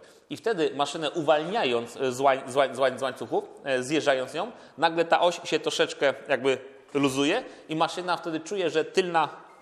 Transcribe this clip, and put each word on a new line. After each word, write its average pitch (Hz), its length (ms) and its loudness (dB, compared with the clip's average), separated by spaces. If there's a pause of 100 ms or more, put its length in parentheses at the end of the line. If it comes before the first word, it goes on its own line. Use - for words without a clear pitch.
(300)
I 143 60 -8
wtedy 160 380 0
maszynę 143 360 -2
uwalniając, 151 840 0
e, 131 160 -2
z 123 80 -6
łań-, 135 260 4
z 123 100 -8
łań-, 131 180 2
z 120 40 -6
łań-, 127 200 2
z 127 40 -10
łańcuchów, 131 420 -4 (200)
e, 131 180 0
zjeżdżając 131 520 0
ją, 190 160 -6 (280)
nagle 165 260 2
ta 165 160 4
oś 175 240 4
się 156 160 0
troszeczkę 147 540 0 (140)
jakby 131 300 2 (360)
luzuje 143 500 2 (240)
i 156 80 -4
maszyna 165 400 0
wtedy 160 240 -6
czuje, 180 300 -2
że 151 140 2
tylna, 165 440 0 (340)